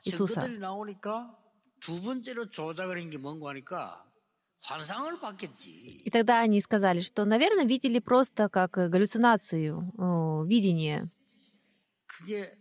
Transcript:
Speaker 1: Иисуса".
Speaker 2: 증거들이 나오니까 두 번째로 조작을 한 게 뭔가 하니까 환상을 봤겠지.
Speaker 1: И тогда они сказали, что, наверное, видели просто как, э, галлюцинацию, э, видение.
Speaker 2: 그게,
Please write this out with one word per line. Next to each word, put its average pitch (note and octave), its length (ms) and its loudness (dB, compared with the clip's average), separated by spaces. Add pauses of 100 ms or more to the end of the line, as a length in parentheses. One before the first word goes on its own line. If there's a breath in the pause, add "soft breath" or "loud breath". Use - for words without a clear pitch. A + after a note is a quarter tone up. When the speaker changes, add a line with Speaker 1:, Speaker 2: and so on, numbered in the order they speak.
Speaker 1:
Иисуса". F#3 360 -2
Speaker 2:
증거들이 A#3+ 180 -6
나오니까 G#3 760 -10 (460)
두 E3+ 220 -10
번째로 A#3 480 -8
조작을 F3 500 -8
한 E3+ 100 -12
게 D3+ 80 -10
뭔가 C#3+ 340 -10
하니까 C3 520 -12 (580)
환상을 A3 580 -8
봤겠지. F#3+ 880 -14
Speaker 1:
И - 40 -4
тогда A#3 320 4
они G#3 180 4
сказали, F#3+ 420 2
что, G#3 240 -2
наверное, D4 400 4
видели A#3+ 340 2
просто B3 500 2
как, F#3 280 2
э, F3+ 120 2
галлюцинацию, F#3 1080 2
э, D#3+ 500 0
видение. E3+ 640 0 (1000)
Speaker 2:
그게, F#3+ 540 -10